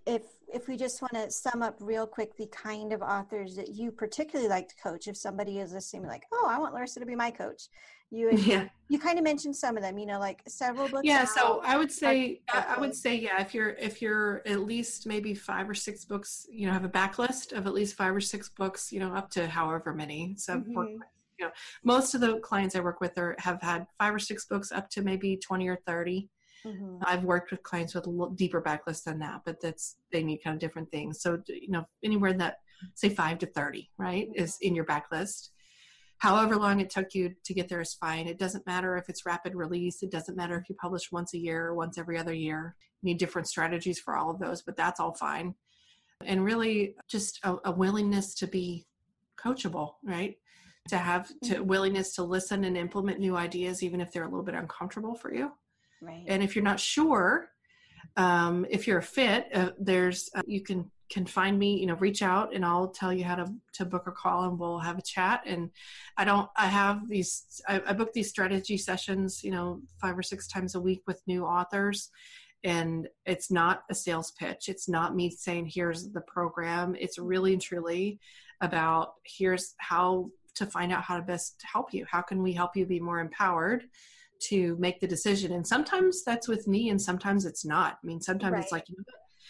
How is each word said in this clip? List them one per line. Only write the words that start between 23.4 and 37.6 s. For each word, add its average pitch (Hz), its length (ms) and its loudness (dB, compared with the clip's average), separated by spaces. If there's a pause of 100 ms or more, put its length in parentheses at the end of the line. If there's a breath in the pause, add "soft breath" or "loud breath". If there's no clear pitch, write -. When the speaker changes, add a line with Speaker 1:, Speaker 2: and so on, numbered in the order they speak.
Speaker 2:
had 170 240 -2 (100)
five 208 160 4
or 208 60 0
six 208 260 -6
books 196 260 -4
up 196 200 -6
to 202 100 -4
maybe 190 360 0
twenty 185 300 -2
or 180 100 -2 (100)
thirty. 180 420 -2 (340 soft breath)
Speaker 1:
Mm-hmm. 190 400 -10
Speaker 2:
I've 180 220 2
worked 180 260 2
with 185 120 -8
clients 170 320 -4
with 175 100 -4
a 175 40 -4
little 175 200 0
deeper 180 320 0
backlist 156 420 -2
than 156 160 -4
that, 151 240 -6
but 165 160 -6
that's, - 380 -8 (160)
they 165 100 2
need 156 200 -2
kind 160 100 -2
of 156 80 -4
different 160 300 -6
things. 151 280 -6
So, 170 280 0
you - 240 -6
know, 165 140 0 (200)
anywhere 202 260 4
in 185 60 2
that, 175 220 -2 (340 loud breath)
say, - 160 4
five 170 300 0
to 175 80 -2
thirty, - 500 -4
right, 185 320 -2
Speaker 1:
Mm-hmm. - 140 -2
Speaker 2:
is - 180 -4
in 180 140 2
your 160 100 0
backlist. 156 640 -2 (720 soft breath)
However 214 360 6
long 202 240 4
it 190 100 0
took 190 240 -2
you 185 300 0
to 185 100 -8
get 180 140 0